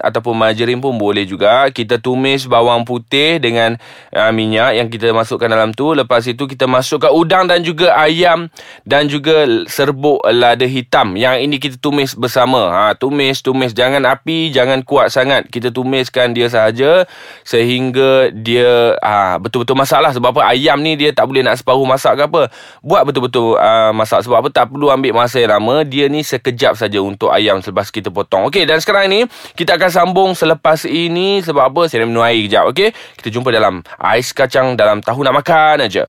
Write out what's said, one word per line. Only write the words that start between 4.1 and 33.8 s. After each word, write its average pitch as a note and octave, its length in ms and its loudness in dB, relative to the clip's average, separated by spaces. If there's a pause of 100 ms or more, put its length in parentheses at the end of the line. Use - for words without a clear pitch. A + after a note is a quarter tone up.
ah, A2 160 2
minyak A2 480 0
yang A#2+ 80 0
kita A#2 320 -4
masukkan A2+ 320 -2
dalam A2 240 0
tu. D3 240 -2
Lepas B2 320 0
itu A#2+ 160 -6
kita C3 240 -4
masukkan C3 400 0
udang E3+ 400 2
dan F3 160 0
juga E3 320 2
ayam E3 560 2 (320)
dan C#3+ 240 0
juga D3 400 2 (160)
serbuk C#3 640 0
lada A#2+ 400 2
hitam. B2 480 -2
Yang B2+ 240 0
ini C#3+ 160 -2
kita C3 240 -8
tumis C#3+ 320 -2
bersama. B2 560 0
Ha, G2+ 240 2
tumis, C3+ 480 -2
tumis. C3 320 -2
Jangan C3 320 0
api, D#3 480 -2
jangan C3 320 0
kuat - 240 2
sangat. C3 400 0
Kita A#2+ 240 -6
tumiskan B2+ 640 -2
dia A#2+ 160 0
sahaja B2+ 560 2 (320)
sehingga B2+ 880 2
dia, A#2+ 720 2
ah, F#2+ 400 0
betul-betul A#2+ 320 -4
masak C#3 320 2
lah. C#3+ 80 0
Sebab B2 240 -2
apa? B2+ 160 2
Ayam C#3+ 320 0
ni D#3+ 80 -2
dia D3 240 0
tak A2 80 2
boleh C3+ 160 0
nak B2 160 0
separuh C3 240 0
masak C3 320 2
ke D3 160 0
apa. D#3 240 0 (320)
Buat D#3+ 240 2
betul-betul, B2 480 0
ah, A2 320 4
masak. A2 320 0
Sebab A#2 240 2
apa? - 80 -4
Tak B2+ 140 2
perlu C#3+ 240 0
ambil B2+ 320 0
masa B2 160 -2
yang G#2+ 160 4
lama. B2+ 320 0
Dia C#3 240 0
ni D3+ 160 -4
sekejap B2+ 480 -2
saja G#2 240 -2
untuk G2 320 -2
ayam G2+ 320 2
selepas G2+ 240 -6
kita G2+ 240 -8
potong. G2 400 -2
Okey, E3+ 160 0
dan D#3 160 0
sekarang G3 240 0
ni G3+ 160 0 (320)
kita F3 240 -2
akan F#3 80 2
sambung F#3 480 2
selepas D#3+ 480 0
ini. F3 560 -2
Sebab C#3+ 320 0
apa? E3 160 0
Saya A#2 160 -2
nak A#2 80 -2
minum A#2 160 2
air A#2 160 2
kejap, G2 320 2
okey? G#3 160 0 (240)
Kita - 160 -12
jumpa A#2+ 240 -6
dalam G2+ 240 0 (160)